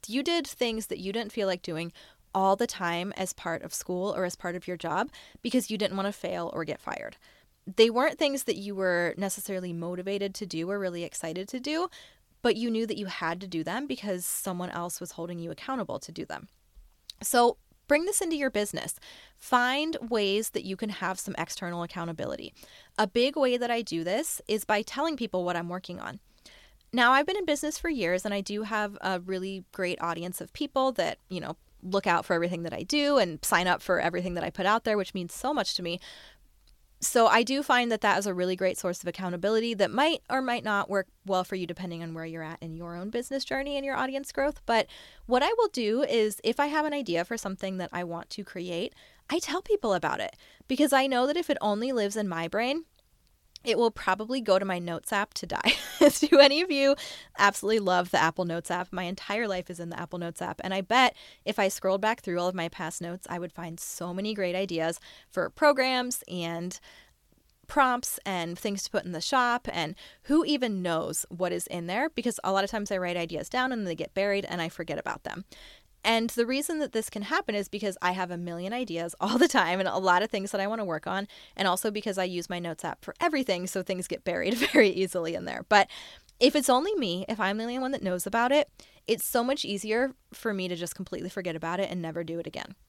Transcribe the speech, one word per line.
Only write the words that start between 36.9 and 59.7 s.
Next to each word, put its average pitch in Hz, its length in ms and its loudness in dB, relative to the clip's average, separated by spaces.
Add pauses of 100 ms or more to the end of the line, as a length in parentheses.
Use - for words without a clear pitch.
So 233 260 6
I 226 160 6
do 269 220 0
find 247 260 2
that 214 120 0
that 202 160 4
is 202 80 -2
a 190 80 -2
really 185 200 0
great 185 240 0
source 180 240 -4
of 180 60 -4
accountability 190 640 0
that 196 160 2
might 294 400 2
or 262 100 0
might 247 220 -2
not 202 260 0
work 190 200 0 (180)
well 185 160 2
for 190 140 -4
you 180 100 -4
depending 175 340 -8
on 165 140 -10
where 160 100 -8
you're 160 200 -10
at 160 180 -12
in 160 140 -10
your 170 180 -10
own 180 160 -8
business 247 340 -4
journey 277 320 -4
and 277 80 -4
your 277 120 -2
audience 269 340 -4
growth. 277 360 -2
But 226 200 4 (400)
what 247 160 4
I 359 160 4
will 453 100 4
do 233 360 2
is 214 400 2
if 240 160 2
I 285 80 2
have 302 160 2
an 294 100 0
idea 180 300 0
for 233 120 -4
something 190 420 -6
that 175 140 -6
I 175 120 -4
want 170 260 -8
to 202 140 -10
create, 175 500 -6 (340)
I 330 120 0
tell 339 220 -4
people 247 320 2
about 165 260 0
it - 160 -6 (320)
because 262 240 4
I 269 160 6
know 254 180 4
that 294 100 2
if 349 140 -2
it 285 100 2
only 214 300 0
lives 208 260 0
in 208 120 -2
my 165 180 -2
brain, 247 380 -2 (800)
it 220 140 2
will 233 120 4
probably 220 500 -2
go 208 180 6
to 196 60 2
my 185 140 -2
Notes 175 340 -6
app 208 220 -2
to - 120 -6
die. - 280 0 (260)
<laughs> 294 200 10
Do 302 180 8
any 277 240 10
of 370 80 -2
you 277 260 6 (420)
absolutely 202 400 4
love 180 320 4
the 165 120 4
Apple 165 220 2
Notes 170 260 -4
app? 180 220 -4
My 185 120 -4
entire 202 420 -4
life 185 240 -4